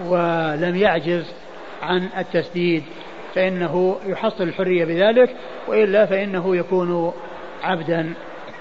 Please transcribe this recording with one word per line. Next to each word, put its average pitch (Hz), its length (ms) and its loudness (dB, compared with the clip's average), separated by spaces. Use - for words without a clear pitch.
ولم 170 680 0
يعجز 170 580 2
عن 180 260 0
التسديد 175 640 0
فإنه 185 640 2
يحصل 196 380 -2
الحرية 180 400 2
بذلك، 214 520 4
وإلا 214 400 6
فإنه 190 500 0
يكون 175 560 0
عبدا. 165 520 0